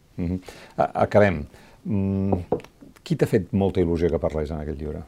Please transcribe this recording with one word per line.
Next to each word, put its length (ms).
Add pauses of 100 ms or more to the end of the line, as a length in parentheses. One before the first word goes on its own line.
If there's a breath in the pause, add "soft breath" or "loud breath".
(160)
Mhm. 240 (380 loud breath)
A-, 160 (160)
acabem. 340 (400 soft breath)
Mm, 560 (680)
qui 80
t'ha 160
fet 240
molta 240
il·lusió 320
que 80
parlés 320
en 140
aquest 180
llibre? 260